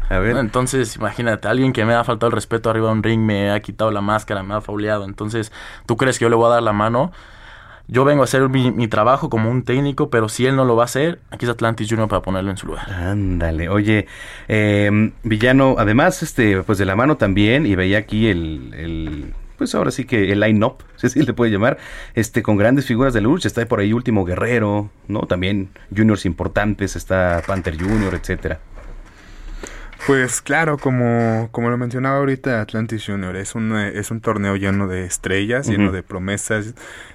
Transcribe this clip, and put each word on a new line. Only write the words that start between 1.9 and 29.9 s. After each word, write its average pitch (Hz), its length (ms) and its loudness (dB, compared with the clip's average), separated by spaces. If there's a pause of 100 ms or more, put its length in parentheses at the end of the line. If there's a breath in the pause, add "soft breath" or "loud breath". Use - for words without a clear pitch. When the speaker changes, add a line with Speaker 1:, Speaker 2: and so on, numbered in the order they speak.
Speaker 2:
ha 117 100 2
faltado 117 260 0
el - 40 2
respeto 113 380 -2
arriba 110 160 0
de 110 60 2
un 104 100 0
ring, 113 180 2
me 101 300 2
ha 107 80 0
quitado 110 320 -2
la 101 100 -2
máscara, 104 400 -2
me 101 140 -8
ha 104 60 -4
fauleado. 104 440 -4
Entonces, 107 460 -6 (340 loud breath)
¿tú 117 120 0
crees 131 200 2
que 120 60 0
yo 117 60 4
le 117 60 6
voy 117 120 6
a 120 80 6
dar 117 80 4
la 107 100 2
mano? 117 380 2 (760 loud breath)
Yo 123 180 2
vengo 143 160 6
a 127 40 6
hacer 131 240 2
mi, 127 220 2
mi 113 160 0
trabajo 117 420 2
como 113 220 0
un 127 120 0
técnico, 143 460 0
pero 110 200 2
si 123 180 0
él 135 80 2
no 131 100 2
lo 120 100 4
va 113 80 4
a - 20 4
hacer, 147 340 -2 (100)
aquí - 160 -6
es 120 60 0
Atlantis 113 360 -2
Junior 110 200 0
para 95 160 0
ponerlo 95 260 -2
en 92 80 -4
su - 80 -12
lugar. 76 260 -10
Speaker 1:
Ándale. 87 800 -2
Oye, 104 380 2 (400 loud breath)
em, 104 640 2 (120)
Villano, 127 540 4
además, 131 460 2
este, 104 400 2
pues 104 160 0
de 98 60 2
la 95 100 0
mano 139 220 2
también, 107 500 4
y 101 80 2
veía 95 240 2
aquí 110 280 0
el, 78 480 -2
el, 78 580 -8 (240)
pues - 160 -4
ahora - 160 0
sí - 160 -4
que 101 260 2
el 101 80 2
line-up, 110 500 2
<laughs> - 80 -20
si - 100 -2
así 156 160 2
le 120 100 0
puede 120 180 2
llamar, 110 280 2 (340 loud breath)
este, 110 300 0
con 104 140 2
grandes 127 280 4
figuras 127 300 2
de 104 60 2
la 107 60 2
lucha. 160 200 2
Está 117 180 -2
por 113 140 0
ahí 101 120 2
Último 113 320 0
Guerrero, 104 680 0 (160)
¿no? 104 140 -4
También 92 500 -2 (220 loud breath)
juniors 107 340 4
importantes, 95 680 -2
está 90 520 0
Panther 90 340 -4
Junior, 101 320 0
etcétera. 82 460 -6 (1500 loud breath)